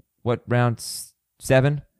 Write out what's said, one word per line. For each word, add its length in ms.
what, 240
round 320
s-, 340
seven? 440